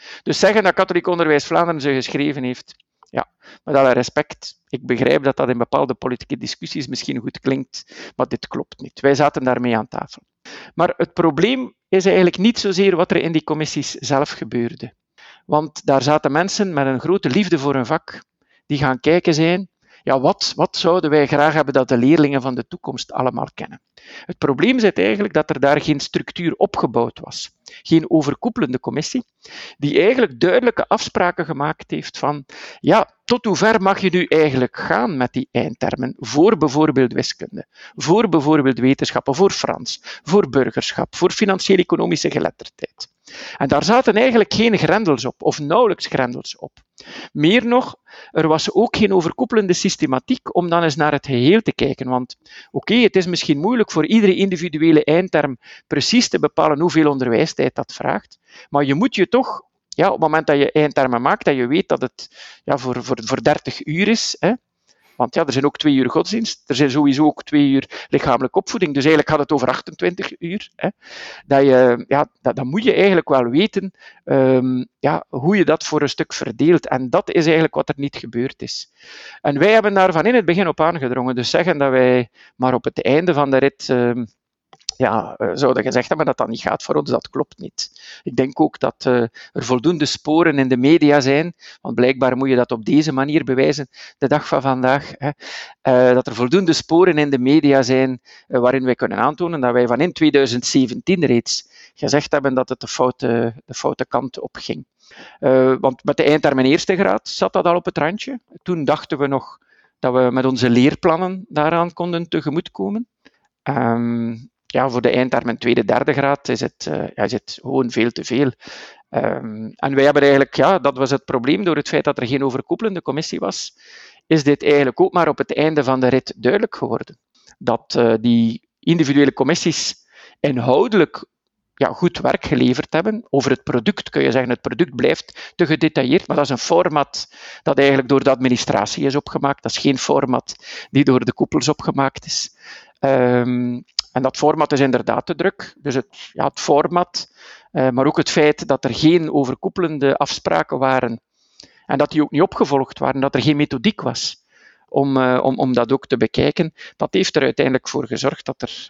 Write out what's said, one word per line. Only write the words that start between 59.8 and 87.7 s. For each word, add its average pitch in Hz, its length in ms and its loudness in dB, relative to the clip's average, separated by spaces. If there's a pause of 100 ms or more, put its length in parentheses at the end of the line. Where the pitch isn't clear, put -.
ja, 165 180 0
op 196 60 2
het - 80 -4
moment 156 260 0
dat 151 100 2
je 143 160 2
eindtermen 135 500 0
maakt 160 240 0
en 151 80 2
je 127 120 -2
weet 156 220 -2
dat 143 120 0
het, - 280 -10 (360)
ja, - 140 -2
voor, 123 260 -6
voor, 123 200 -4
voor 127 180 -4
dertig - 440 -2
uur 175 220 -2
is, - 300 -2
hè, 180 140 0 (640)
want 123 180 -4
ja, 160 120 0
er 135 60 -4
zijn 135 120 0
ook 143 120 0
twee 147 180 2
uur 131 160 2
godsdienst, 208 560 -4
er 139 80 -2
zijn 135 160 2
sowieso 143 340 2
ook 147 180 0
twee 143 260 2
uur - 400 -2
lichamelijke 135 500 0
opvoeding, 170 360 -4
dus 139 100 0
eigenlijk 151 260 4
gaat 151 100 2
het 143 120 -2
over 127 160 0
achtentwintig 175 720 -4
uur, 170 360 -8
hè, - 120 -4 (580)
dat 139 160 4
je, 127 460 6
ja, 143 200 0 (120)
dat, 117 160 -2
dan 135 100 -4
moet 180 180 -4
je 247 100 2
eigenlijk 180 340 2
wel 131 200 2
weten, 185 420 0 (340)
ehm, 131 600 2 (140)
ja, 151 300 -2
hoe 147 280 0
je 185 80 2
dat 156 200 0
voor 151 180 -2
een 143 60 0
stuk - 240 -8
verdeelt. 143 560 0
En 127 220 -4
dat 185 200 -2
is 165 140 0
eigenlijk 160 300 2
wat - 140 -4
er 147 80 -4
niet 139 200 -8
gebeurd 120 460 -8
is. - 300 -12 (480)
En 143 180 -2
wij 196 140 4
hebben 208 220 2
daar 190 180 4
van 160 140 2
in 247 80 2
het 226 100 4
begin 175 240 2
op 156 120 -2
aangedrongen, 131 540 -2
dus 120 160 -4
zeggen 139 280 0
dat 139 120 2
wij 127 380 4 (280)
maar 127 180 0
op 120 100 -2
het - 200 -6
einde 160 300 2
van 139 160 0
de 135 60 2
rit, 135 320 0
ehm, 123 360 0 (720)
ja, 110 400 -2
eh, 107 180 -2
zouden 131 280 0
gezegd 123 260 -2
hebben 160 180 -2
dat 135 100 -2
dat 110 120 -2
niet 113 120 -8
gaat - 220 -4
voor 147 120 -4
ons, 147 160 -4
dat - 200 -4
klopt - 280 -8
niet. - 320 -12 (320)